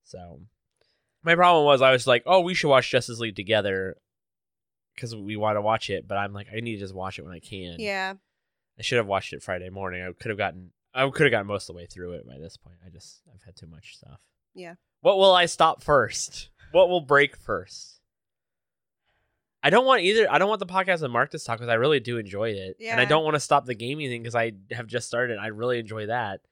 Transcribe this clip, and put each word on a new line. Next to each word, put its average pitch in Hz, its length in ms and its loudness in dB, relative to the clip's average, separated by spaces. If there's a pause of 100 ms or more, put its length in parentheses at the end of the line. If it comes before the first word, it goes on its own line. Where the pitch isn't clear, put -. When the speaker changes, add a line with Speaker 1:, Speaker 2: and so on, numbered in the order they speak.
Speaker 1:
So 87 380 -20 (800)
my 165 120 4
problem 175 300 6
was 139 160 8
I 131 100 8
was 123 140 2
like, 120 200 4
"Oh, 185 160 6
we 180 120 -2
should 165 160 -2
watch 131 200 4
Justice 120 300 -2
League 113 180 -6
together 98 600 -2 (1000)
'cause 113 180 -12
we 107 220 -8
wanna 107 240 0
watch 107 280 0
it." 95 180 -6
But 98 100 -4
I'm 101 160 -4
like, 101 180 -14
"I 110 80 -8
need 117 160 -8
to 98 60 -12
just 95 120 -12
watch 92 260 -10
it - 40 -16
when 87 100 -16
I 85 60 -16
can." 90 400 -14
Speaker 2:
Yeah. 196 360 -6 (600)
Speaker 1:
I 113 40 -16
should 123 160 -2
have 110 100 -2
watched 98 240 -4
it 67 120 -16
Friday 90 260 -8
morning. 92 340 -8
I 90 80 -10
could - 180 -12
have 104 80 -6
gotten, 92 360 -8 (200)
I 135 160 0
could 151 180 2
have 123 40 4
gotten 104 160 0
most 101 220 -6
of 87 60 -14
the - 20 -16
way 85 80 -16
through 90 280 -12
it 78 140 -14
by 65 120 -20
this 82 180 -18
point. 87 280 -20
I 90 40 -20
just, - 320 -20 (120)
I've 95 100 -20
had 90 120 -20
too - 120 -20
much - 280 -20
stuff. - 260 -20 (320)
Speaker 2:
Yeah. 175 220 -20 (260)
Speaker 1:
What 196 160 4
will 190 160 8
I 175 140 6
stop - 360 2
first? - 640 0 (220)
What 180 160 6
will 180 140 0
break 143 340 2
first? - 640 -10 (1600)
I 143 80 4
don't 233 160 4
want 262 160 4
either. 208 300 2
I 143 60 4
don't 185 120 4
want 214 100 -2
the 196 60 -8
podcast 180 360 -2
with 135 100 -6
Mark 120 200 0
to 160 80 -12
stop 117 200 -6
'cause 120 100 -10
I 117 60 2
really 135 240 2
do 117 180 -6
enjoy 104 340 -6
it. 95 280 -10
And 226 200 -4
I 123 40 4
Speaker 2:
Yeah. 123 60 0
Speaker 1:
don't 156 160 2
wanna 151 160 0
stop 143 240 0
the 123 100 -6
gaming 135 340 -8
thing 120 140 -8
'cause 117 120 -10
I 117 180 0 (180)
have 120 160 -12
just 113 200 -8
started. 120 320 -4
I 104 80 -10
really 117 320 -6
enjoy 110 280 -10
that. 110 340 -6 (100)